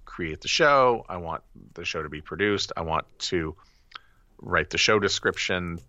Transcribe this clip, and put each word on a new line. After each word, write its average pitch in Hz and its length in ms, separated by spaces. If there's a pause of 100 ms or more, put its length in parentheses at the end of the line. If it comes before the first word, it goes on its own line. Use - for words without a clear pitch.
create 78 380
the - 60
show. 135 600
I 92 80
want 82 260 (320)
the 85 100
show 80 180
to 78 60
be 76 120
produced. 98 560
I - 60
want 80 220 (260)
to 82 260 (840)
write 82 300
the 82 80
show 110 220
description. 90 880